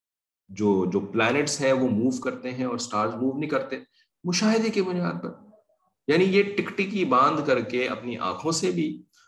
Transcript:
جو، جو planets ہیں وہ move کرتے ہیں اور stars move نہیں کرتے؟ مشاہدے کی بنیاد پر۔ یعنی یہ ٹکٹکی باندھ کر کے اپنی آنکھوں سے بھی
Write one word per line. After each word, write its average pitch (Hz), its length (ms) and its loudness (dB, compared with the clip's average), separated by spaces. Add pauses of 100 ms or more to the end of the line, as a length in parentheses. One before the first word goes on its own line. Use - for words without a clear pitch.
(480)
جو، 98 380 2
جو 92 140 0
planets 113 640 0
ہیں 135 120 4
وہ 127 140 2
move 120 340 0
کرتے 127 300 -6
ہیں 127 140 -4
اور 120 120 -4
stars 110 380 -2
move 131 220 -2
نہیں 151 120 -4
کرتے؟ 135 260 -2 (480)
مشاہدے 220 460 2
کی 208 120 0
بنیاد 175 420 -2
پر۔ - 60 -6 (800)
یعنی 160 160 4
یہ 196 200 4
ٹکٹکی 196 640 -2
باندھ 139 400 4
کر 123 160 2
کے 123 260 -2
اپنی 117 300 -6
آنکھوں 92 340 -4
سے 180 200 0
بھی 160 320 -2 (240)